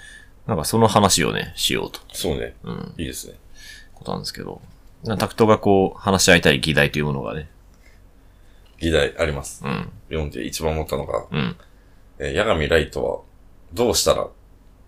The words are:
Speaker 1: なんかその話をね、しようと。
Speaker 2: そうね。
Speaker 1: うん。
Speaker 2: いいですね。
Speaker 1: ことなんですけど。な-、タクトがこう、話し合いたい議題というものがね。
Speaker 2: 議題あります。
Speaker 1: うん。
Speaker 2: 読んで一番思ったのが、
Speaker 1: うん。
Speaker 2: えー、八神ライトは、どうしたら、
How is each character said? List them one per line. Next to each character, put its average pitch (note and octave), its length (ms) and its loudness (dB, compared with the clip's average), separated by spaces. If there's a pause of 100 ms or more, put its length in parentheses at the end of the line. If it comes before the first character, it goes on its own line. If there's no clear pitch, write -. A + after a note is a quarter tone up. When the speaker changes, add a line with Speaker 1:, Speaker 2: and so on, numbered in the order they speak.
(460)
Speaker 1:
な A#2 80 -2
ん - 20 0
か D2+ 80 -2
そ A2+ 140 0
の A2+ 100 6
話 G2+ 360 4
を A1 80 0
ね、 - 240 -4
し - 180 0
よ G#1 120 -2
う - 40 -10
と。 - 100 -16 (120)
Speaker 2:
そ E2 220 -2
う B1+ 40 -4
ね。 A#1 240 -8
Speaker 1:
う - 80 -12
ん。 - 260 -10
Speaker 2:
い E2+ 60 -8
い D2 40 -6
で B1+ 60 -8
す - 160 -12
ね。 - 60 -20 (600)
Speaker 1:
こ - 100 -20
と - 80 -6
な G1+ 60 -6
ん G1+ 40 -10
で - 40 -10
す - 60 -10
け - 100 -14
ど。 - 180 -12 (440)
な-、 A2 140 -4
タ G2 100 0
ク - 60 -10
ト A2+ 120 4
が G#2+ 120 6
こ G2 380 4
う、 - 40 -18
話 G2 240 2
し - 60 6
合 F2+ 60 10
い E2+ 40 6
た D#2+ 120 4
い C2+ 80 2
議 D#2 140 0
題 C#2+ 180 2
と D2+ 60 -4
い D2 40 0
う D2 40 0
も C#2+ 60 -2
の C2+ 100 -6
が G#1+ 120 -8
ね。 D2+ 140 -10 (1300)
Speaker 2:
議 D#2+ 140 -2
題 D2 260 2
あ E2+ 60 2
り D2 80 -2
ま C#2 120 -6
す。 - 200 -14
Speaker 1:
う C#2+ 40 -6
ん。 G1+ 220 -6 (180)
Speaker 2:
読 D#2+ 160 -4
ん D2 60 -6
で B1 160 -8
一 - 160 -8
番 D#2 100 0
思 D2+ 120 -4
っ - 20 -10
た C#2+ 100 -4
の C#2+ 80 -4
が、 A#1+ 260 -4
Speaker 1:
う - 60 -4
ん。 C2 200 -2 (640)
Speaker 2:
え C#2+ 100 -4
ー、 D2 80 -2
八 G#2 80 2
神 D#2+ 220 0
ラ E2 100 4
イ C#2+ 120 0
ト C2 140 -4
は、 - 160 -4 (540)
ど A2+ 160 2
う E2+ 40 2
し - 100 0
た D#2+ 100 4
ら、 - 140 -4 (600)